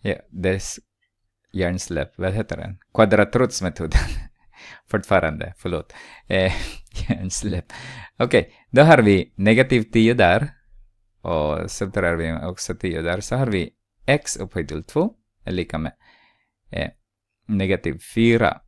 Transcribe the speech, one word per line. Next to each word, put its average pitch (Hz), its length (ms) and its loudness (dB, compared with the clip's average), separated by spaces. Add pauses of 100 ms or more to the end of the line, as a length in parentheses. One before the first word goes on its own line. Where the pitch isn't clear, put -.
Ja, 101 140 -4 (140)
det 92 200 -4
är 95 60 0
s-, - 240 -10 (720)
hjärnsläpp. 90 640 -4
Vad 92 160 -4
heter - 240 -6
den? 95 200 -12 (160)
Kvadratrotsmetoden. 98 1080 2 (440)
<laughs> - 420 -20
Fortfarande, 82 720 -2
förlåt. 87 360 -8 (340)
Eh, 92 260 0 (220)
<laughs> - 340 -10
hjärnsläpp. 95 640 -6 (440)
Okej, 117 360 0 (160)
då 127 120 6
har 156 160 10
vi 101 380 4
negativ 113 480 4
tio 113 300 4
där. 107 380 2 (680)
Och 80 500 -4
subtraherar 92 440 -4
vi 82 300 -6
också - 300 -10
tio 82 260 -6
där. 87 200 -4
Så - 140 -6
har 131 120 0
vi 98 260 -4 (320)
x - 320 -2
upphöjt 90 300 -8
till 78 160 -10
två 180 320 -2 (280)
är 90 80 -10
lika 90 260 -6
med, 78 140 -6 (800)
eh, - 220 -8 (540)
negativ 95 540 -2 (160)
fyra. 117 520 2